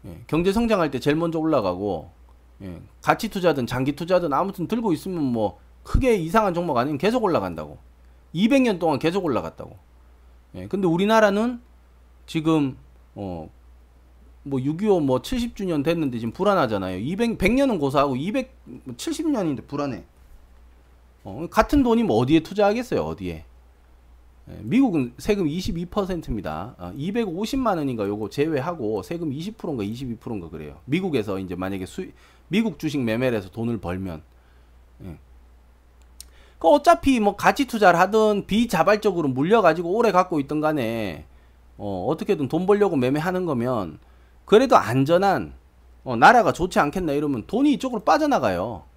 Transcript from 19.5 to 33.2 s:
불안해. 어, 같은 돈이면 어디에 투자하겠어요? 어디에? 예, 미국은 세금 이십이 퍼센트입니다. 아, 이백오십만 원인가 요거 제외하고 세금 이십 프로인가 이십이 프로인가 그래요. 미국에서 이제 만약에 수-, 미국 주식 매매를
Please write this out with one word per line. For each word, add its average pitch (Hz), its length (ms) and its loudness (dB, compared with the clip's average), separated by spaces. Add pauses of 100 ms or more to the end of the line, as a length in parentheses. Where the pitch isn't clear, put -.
불안해. 139 380 -6 (1200)
어, 131 260 -12
같은 233 320 4
돈이면 233 340 2
어디에 165 240 4
투자하겠어요? 202 600 0
어디에? 80 420 -8 (1040)
예, 85 120 -16
미국은 156 560 2
세금 202 280 0
이십이 170 400 -4
퍼센트입니다. 120 920 -6
아, 87 180 -12
이백오십만 208 800 -2
원인가 123 320 -2
요거 104 220 -4
제외하고 139 720 -2
세금 170 300 -6
이십 170 260 -10
프로인가 139 260 -6
이십이 117 320 -8
프로인가 98 320 -10
그래요. 78 380 -14
미국에서 131 520 -2
이제 90 160 -8
만약에 95 300 -6
수-, 185 220 -10 (420)
미국 208 300 -2
주식 143 240 -4
매매를 117 340 0